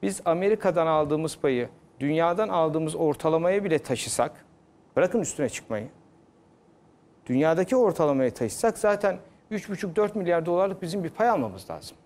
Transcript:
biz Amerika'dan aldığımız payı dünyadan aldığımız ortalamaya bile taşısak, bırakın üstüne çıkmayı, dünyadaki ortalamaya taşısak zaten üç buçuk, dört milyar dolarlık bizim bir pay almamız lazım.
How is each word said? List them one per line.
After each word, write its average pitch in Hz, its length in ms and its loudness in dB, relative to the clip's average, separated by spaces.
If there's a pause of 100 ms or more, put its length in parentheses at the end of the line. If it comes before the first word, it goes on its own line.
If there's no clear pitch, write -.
biz 190 240 -2
Amerika'dan 180 600 2
aldığımız 156 500 0
payı 123 320 0 (300)
dünyadan 165 500 0
aldığımız 160 460 0
ortalamaya 165 680 0
bile 160 160 2
taşısak, - 680 -4 (500)
bırakın 185 240 2
üstüne 143 300 -4
çıkmayı, 110 380 -8 (1400)
dünyadaki 160 500 2
ortalamaya 151 580 2
taşısak 160 440 -2
zaten 208 400 0 (340)
üç 208 180 -8
buçuk, 185 260 -6
dört 208 200 0
milyar 170 300 0
dolarlık 180 360 0
bizim 185 220 -4
bir 160 60 -4
pay 220 200 0
almamız 110 400 -2
lazım. 80 360 -14